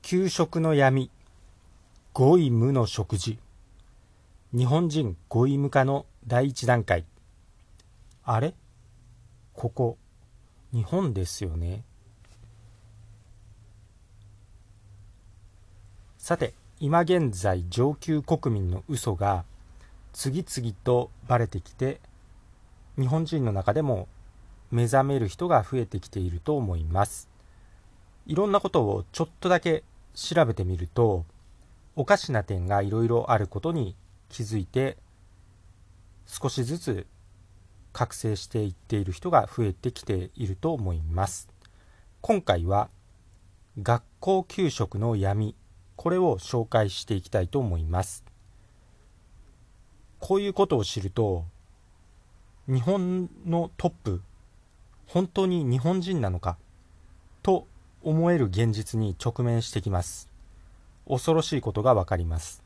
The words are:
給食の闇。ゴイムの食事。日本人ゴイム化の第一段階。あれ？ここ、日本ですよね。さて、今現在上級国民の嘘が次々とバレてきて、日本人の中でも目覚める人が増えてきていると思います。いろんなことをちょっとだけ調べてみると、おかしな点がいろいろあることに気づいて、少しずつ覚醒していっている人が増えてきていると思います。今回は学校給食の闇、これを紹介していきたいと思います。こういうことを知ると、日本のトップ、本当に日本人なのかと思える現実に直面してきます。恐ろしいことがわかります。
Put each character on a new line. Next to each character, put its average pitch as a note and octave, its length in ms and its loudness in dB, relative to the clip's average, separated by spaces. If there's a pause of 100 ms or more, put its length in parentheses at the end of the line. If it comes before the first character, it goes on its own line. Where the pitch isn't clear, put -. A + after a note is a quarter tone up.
給 F3+ 220 2
食 E3 300 0
の D#3+ 160 2
闇。 C3+ 340 4 (1040)
ゴ C#3+ 240 8
イ D3 140 4
ム A#2+ 200 4
の B2+ 140 4
食 G2+ 320 -4
事。 A2 220 -6 (1120)
日 B2+ 120 2
本 D#3+ 220 2
人 D3 300 -2 (120)
ゴ A#2+ 180 4
イ C#3 100 2
ム C#3 140 0
化 C3+ 120 4
の C3+ 220 0 (220)
第 B2 180 2
一 B2 220 -4
段 A2+ 160 4
階。 E2+ 220 0 (1160)
あ A2+ 160 0
れ？ D#3 140 -2 (1000)
こ - 160 -4
こ、 B2 260 -2 (760)
日 A#2+ 120 0
本 E3 320 -2
で F#2 100 -2
す - 180 -8
よ E2 140 -6
ね。 F2+ 260 -6 (4000)
さ - 180 -2
て、 A2+ 160 -4 (260)
今 D3+ 200 2
現 E3 360 2
在 F2+ 320 0
上 B2 280 0
級 D3+ 260 -2
国 C#3 320 0
民 F#2+ 160 -2
の E2+ 180 -4
嘘 A#2+ 280 -4
が F#2+ 280 0 (720)
次 C#3 340 -4
々 A#2 360 -6
と B2 260 2 (180)
バ A#2+ 120 2
レ A2+ 80 0
て F#2 140 -6
き - 120 -20
て、 C3 260 -4 (1000)
日 C3 80 0
本 D#3+ 180 0
人 D3 180 -2
の A2 80 2
中 G2 220 0
で D#3 80 2
も A#2 260 -2 (640)
目 A#2 140 2
覚 C3+ 220 4
め C#3 120 0
る A2+ 100 0
人 F3 200 -6
が C3 160 4
増 C3 160 -4
え A2+ 80 -2
て G2 120 -8
き - 100 -14
て G2+ 100 -8
い F2 100 -2
る E2+ 120 -6
と D3+ 160 -2
思 F#2+ 200 -2
い D#2+ 60 -2
ま F2 240 2
す。 - 200 -14 (1000)
い D3+ 80 -4
ろ G3 100 2
ん G3+ 60 0
な G3+ 100 4
こ - 80 -2
と C#3+ 140 4
を G2+ 280 0
ち - 100 -6
ょ - 20 2
っ D#3 60 -2 (100)
と F3+ 100 -2
だ F3+ 100 6
け D#3+ 240 0 (340)
調 - 280 4
べ A2+ 80 0
て G2 100 -2
み F2+ 140 -2
る E2+ 100 -4
と、 G2+ 380 2 (720)
お C#3 80 -2
か G3+ 100 6
し - 160 -4
な G#2+ 140 0
点 F2+ 220 -4
が G2+ 140 2
い G2+ 80 -2
ろ A2 140 0
い A#2 60 2
ろ A#2 220 2
あ A2+ 60 4
る G#2 100 0
こ G#2 120 -8
と E3 140 -4
に A2 240 -4 (320)
気 - 140 -10
づ G#2+ 140 -4
い F#2 80 -4
て、 C3+ 320 -2 (1300)
少 - 220 -8
し B2+ 160 -4
ず D#3+ 160 -4
つ G2+ 260 -6 (840)
覚 - 240 -4
醒 G#2+ 220 -4
し - 100 -12
て G#2+ 160 -4
い G2+ 60 -2
っ F2+ 40 -8
て - 220 -6
い G2+ 80 0
る F#2+ 80 -4
人 F3+ 180 -8
が C3+ 160 6
増 A#2 200 -2
え F#2+ 80 0
て - 180 -6
き - 140 -16
て F#2 300 -2
い A#2 120 -6
る F#2 80 -4
と E3 180 -2
思 G2 200 -2
い D#2+ 80 -2
ま E2+ 260 -2
す。 - 220 -10 (720)
今 G#3 200 2
回 E2+ 240 2
は G2+ 240 0 (920)
学 A#2 200 0 (180)
校 F#3+ 240 2
給 F3+ 240 -2
食 G2+ 300 -4
の A2+ 180 0
闇、 G2+ 360 0 (440)
こ E3+ 140 -2
れ F3+ 60 2
を D#3+ 220 2
紹 A#2 260 -4
介 G#2+ 240 2
し - 140 -8
て A2 100 -4
い F#2+ 80 -2
き - 60 -18
た G2+ 140 0
い F2+ 80 -2
と C#3 100 -2
思 G2 180 -2
い E2 60 -2
ま F2 200 0
す。 - 200 -10 (2000)
こ F#3+ 140 0
う G3 60 2
い G3+ 60 -2
う F#3+ 60 -4
こ G3 120 4
と D#3 120 0
を G2+ 80 0
知 - 160 -6
る F#2+ 80 -6
と、 F#2+ 340 0 (1300)
日 C3 120 2
本 F3+ 480 0 (160)
の E3+ 300 -2
ト F3 140 -2
ッ - 20 -2
プ、 F#2 300 -6 (840)
本 F3+ 200 0
当 F#3+ 180 0
に F3 200 0
日 B2 180 2
本 F3+ 160 2
人 F3 220 -2
な G2 80 0
の F2 100 -4
か F2 180 -4 (840)
と F#3 240 2 (340)
思 E3 300 2
え E3+ 60 4
る B2+ 80 4
現 A2 260 2
実 G#2+ 280 -4
に G2+ 200 -2
直 B2 240 -2
面 A#2 200 0
し - 80 -10
て G2+ 100 -4
き G2+ 80 -4
ま F2+ 140 0
す。 - 260 -12 (800)
恐 C#3+ 260 0
ろ D#3+ 80 4
し D#3 160 -2
い - 40 -2
こ G#2+ 120 -4
と G#2+ 80 -2
が B2 140 6
わ F#2 100 2
か G2 100 -2
り E2+ 80 -2
ま E2 140 -2
す。 - 280 -10